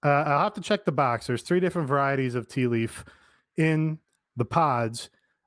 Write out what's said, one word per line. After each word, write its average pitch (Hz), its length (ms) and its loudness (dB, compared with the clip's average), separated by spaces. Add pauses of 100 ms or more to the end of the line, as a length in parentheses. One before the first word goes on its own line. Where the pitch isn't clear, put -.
Uh, 151 60 4
I'll 143 360 2
have 208 80 -4
to 196 80 -10
check 202 240 -2
the 180 60 0
box. 127 360 0
There's 123 160 -2
three 180 160 0
different 175 280 -2
varieties 135 480 0
of 117 120 -4
tea 127 200 0
leaf 113 380 -2 (520)
in 156 420 0 (360)
the 120 100 -2
pods, 120 640 0 (380)